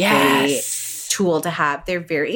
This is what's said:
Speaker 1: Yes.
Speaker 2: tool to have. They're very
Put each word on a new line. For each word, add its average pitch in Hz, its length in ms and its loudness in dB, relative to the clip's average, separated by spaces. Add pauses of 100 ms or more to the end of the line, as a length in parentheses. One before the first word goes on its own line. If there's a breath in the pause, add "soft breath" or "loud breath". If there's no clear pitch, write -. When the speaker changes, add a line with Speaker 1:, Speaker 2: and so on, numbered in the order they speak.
Speaker 1:
Yes. - 1040 0
Speaker 2:
tool 170 320 2
to 175 80 -2
have. 151 360 0
They're 180 140 -2
very 165 360 -2